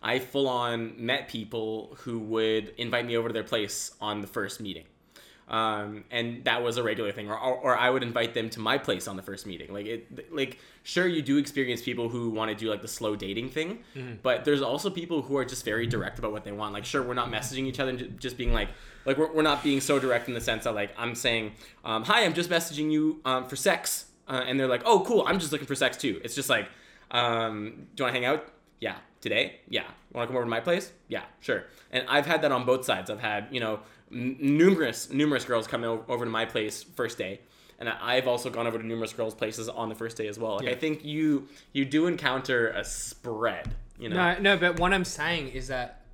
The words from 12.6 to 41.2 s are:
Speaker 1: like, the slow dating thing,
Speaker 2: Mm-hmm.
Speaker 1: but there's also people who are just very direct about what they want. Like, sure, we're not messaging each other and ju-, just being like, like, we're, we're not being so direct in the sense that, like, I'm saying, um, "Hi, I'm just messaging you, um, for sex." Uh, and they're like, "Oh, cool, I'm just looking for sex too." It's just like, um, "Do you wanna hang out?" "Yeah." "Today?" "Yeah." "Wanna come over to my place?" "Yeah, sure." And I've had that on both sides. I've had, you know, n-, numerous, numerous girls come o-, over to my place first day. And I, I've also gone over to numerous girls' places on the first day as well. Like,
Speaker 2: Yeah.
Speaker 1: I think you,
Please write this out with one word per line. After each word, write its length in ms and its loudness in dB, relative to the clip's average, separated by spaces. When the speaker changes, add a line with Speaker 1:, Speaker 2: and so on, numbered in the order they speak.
Speaker 1:
like, 120 -2
the 60 -12
slow 300 -2
dating 320 -4
thing, 300 -4
Speaker 2:
Mm-hmm. 200 -10
Speaker 1:
but 220 2
there's 160 6
also 280 0
people 340 -2
who 120 -2
are 80 2
just 220 -6
very 220 0
direct 320 -4
about 120 -2
what 140 -8
they 80 -8
want. 200 -4
Like, 120 -6
sure, 180 0
we're 120 -2
not 140 -2
messaging 360 -2
each 160 -4
other 80 0
and 100 -4
ju-, 80 -8
just 200 -6
being 160 4
like, 160 2
like, 120 4
we're, 160 2
we're 80 4
not 200 4
being 200 4
so 180 4
direct 300 2
in 60 -2
the 60 -2
sense 220 0
that, 100 0
like, 240 -2
I'm 180 -2
saying, 360 0
um, 220 0
"Hi, 180 6
I'm 100 4
just 160 0
messaging 420 0
you, 340 2
um, 240 0
for 80 -6
sex." 480 2
Uh, 180 0
and 100 0
they're 100 4
like, 180 2
"Oh, 200 8
cool, 220 4
I'm 120 2
just 120 -2
looking 160 -4
for 80 -2
sex 220 2
too." 260 -2
It's 120 -6
just 140 -4
like, 200 2
um, 840 0
"Do 80 0
you 20 4
wanna 80 2
hang 120 0
out?" 220 2
"Yeah." 160 -4
"Today?" 480 0
"Yeah." 160 -2
"Wanna 140 -2
come 80 -4
over 100 2
to 40 -2
my 100 0
place?" 320 0
"Yeah, 160 -6
sure." 240 -2
And 160 -2
I've 200 4
had 160 2
that 80 4
on 140 2
both 200 2
sides. 240 0
I've 100 -6
had, 320 -2
you 80 -4
know, 200 -2
n-, 280 -4
numerous, 720 4
numerous 340 2
girls 220 0
come 160 -4
o-, 240 -2
over 180 -2
to 60 -2
my 140 0
place 380 -4
first 340 -4
day. 240 -6
And 100 -4
I, 80 -4
I've 100 2
also 240 0
gone 160 0
over 100 -2
to 80 -4
numerous 280 -4
girls' 200 -2
places 340 -4
on 220 -4
the 60 -6
first 200 -6
day 120 -4
as 120 -6
well. 180 -2
Like, 80 -2
Speaker 2:
Yeah. 60 0
Speaker 1:
I 40 0
think 280 -2
you, 440 2